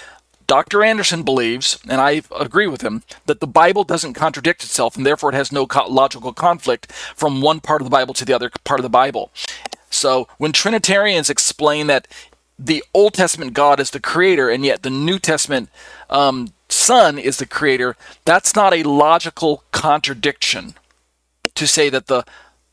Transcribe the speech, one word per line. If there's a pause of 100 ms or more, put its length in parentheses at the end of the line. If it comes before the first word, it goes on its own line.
(480)
Doctor
Anderson
believes, (100)
and
I (120)
agree
with
him, (240)
that
the
Bible
doesn't
contradict
itself,
and
therefore
it
has
no
co-,
logical
conflict
from
one
part
of
the
Bible
to
the
other (140)
part
of
the
Bible. (600)
So (120)
when
Trinitarians
explain
that (500)
the (120)
Old
Testament
God
is
the
creator,
and
yet
the
New
Testament, (400)
um, (160)
Son
is
the
creator, (300)
that's
not
a
logical
contradiction (800)
to
say
that
the (480)